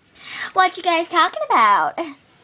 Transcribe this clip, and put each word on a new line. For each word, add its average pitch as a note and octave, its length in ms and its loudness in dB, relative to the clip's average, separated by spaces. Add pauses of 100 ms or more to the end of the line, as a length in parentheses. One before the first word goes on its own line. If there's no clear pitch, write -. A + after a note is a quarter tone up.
(540)
What F#4 220 2
you F#4 60 -14
guys E4+ 280 -2
talking F4+ 360 0
about? G#4 540 2 (440)